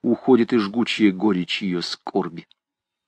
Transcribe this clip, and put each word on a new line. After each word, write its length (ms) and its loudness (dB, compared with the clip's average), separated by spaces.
уходит 520 2
и 40 4
жгучая 540 0
горечь 500 -2
ее 220 -4
скорби. 640 -8